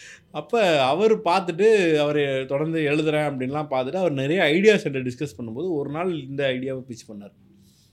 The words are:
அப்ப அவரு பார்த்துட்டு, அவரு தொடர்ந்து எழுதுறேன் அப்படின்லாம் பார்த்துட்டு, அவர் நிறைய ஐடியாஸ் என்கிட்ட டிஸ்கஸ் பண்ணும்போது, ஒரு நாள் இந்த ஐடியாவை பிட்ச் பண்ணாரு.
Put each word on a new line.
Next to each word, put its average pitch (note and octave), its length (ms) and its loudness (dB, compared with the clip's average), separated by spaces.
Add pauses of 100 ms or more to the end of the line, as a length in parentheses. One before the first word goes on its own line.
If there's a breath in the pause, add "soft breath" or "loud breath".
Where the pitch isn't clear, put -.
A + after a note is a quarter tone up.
(300 loud breath)
அப்ப E3 520 2
அவரு F3+ 420 4
பார்த்துட்டு, F3+ 720 2
அவரு D3 520 0
தொடர்ந்து D#3 320 -2
எழுதுறேன் D3+ 460 0
அப்படின்லாம் C#3+ 440 -4
பார்த்துட்டு, C3 240 -2
அவர் F3+ 180 0
நிறைய C#3+ 300 0
ஐடியாஸ் F#3 420 4
என்கிட்ட C3 260 -4
டிஸ்கஸ் C#3 280 -8
பண்ணும்போது, B2 320 -8
ஒரு C#3 200 -4
நாள் D#3+ 380 -6
இந்த C#3 180 -2
ஐடியாவை C3 340 -4
பிட்ச் B2 300 -14
பண்ணாரு. G2+ 240 -16 (580 soft breath)